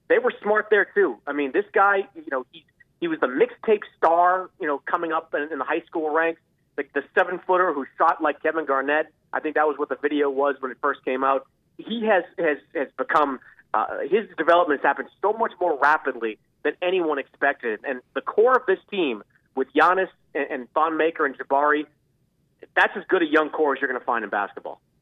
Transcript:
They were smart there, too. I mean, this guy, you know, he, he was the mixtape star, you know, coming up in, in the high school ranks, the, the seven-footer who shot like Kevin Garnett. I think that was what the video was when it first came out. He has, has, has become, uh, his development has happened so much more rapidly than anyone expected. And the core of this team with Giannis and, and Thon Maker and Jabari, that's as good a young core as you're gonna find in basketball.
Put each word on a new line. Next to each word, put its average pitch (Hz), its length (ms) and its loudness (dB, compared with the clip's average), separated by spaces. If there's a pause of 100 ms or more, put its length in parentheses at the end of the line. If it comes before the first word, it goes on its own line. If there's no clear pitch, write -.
They 180 100 6
were 247 140 0 (100)
smart 208 280 0
there, 202 220 4
too. 170 340 2
I 143 60 -6
mean, 143 200 -2
this - 200 0
guy, 202 260 4 (180)
you 160 160 -18
know, 131 180 -4
he, - 140 -20 (360)
he 175 60 -4
was 160 140 -4
the 135 80 2
mixtape 208 540 0 (140)
star, 180 540 2 (100)
you 175 60 -4
know, 143 200 -2
coming 170 260 -2
up 165 220 -4
in, 151 80 -2 (100)
in 147 60 -6
the 131 60 -4
high 156 220 -4
school 156 240 -4
ranks, 165 300 0 (360)
the, 143 80 -6 (100)
the 143 80 -2 (140)
seven-footer 180 560 2
who 135 140 -4 (100)
shot 165 240 2
like 151 220 -2
Kevin 160 240 -2
Garnett. 139 400 0 (260)
I - 60 -4
think 151 160 -4
that 151 140 2
was 139 100 -2
what 147 100 -4
the 135 140 -4
video 147 260 0
was 139 300 0
when 131 140 -8
it - 100 -16
first 143 220 -2
came 131 180 -2
out. 135 240 0 (320)
He 214 280 -8
has, 190 180 2 (140)
has, 156 200 0 (160)
has 143 140 -4 (100)
become, 139 400 0 (340)
uh, 104 260 -2 (120)
his 208 160 2 (100)
development 160 440 4
has 151 80 2
happened 135 200 -2 (140)
so 202 100 0
much 220 280 -4
more 170 180 0
rapidly 127 600 0 (260)
than 151 80 0 (100)
anyone 175 380 0
expected. 131 580 -4 (100)
And 127 120 -6 (140)
the 135 60 -2
core 247 360 2
of - 100 -2
this 190 140 0 (100)
team 135 320 -4 (320)
with 135 200 -4
Giannis 180 340 4 (260)
and, 143 160 -2
and 127 240 -8
Thon 160 240 0
Maker 160 260 0
and 135 140 -4
Jabari, 147 460 0 (920)
that's 196 200 2
as 190 120 -8
good 185 140 2
a 160 40 2
young 151 240 2
core 151 240 0
as - 60 -8
you're 135 100 -2
gonna 123 140 -6
find 117 200 -2
in 101 60 -10
basketball. 101 500 -8 (200)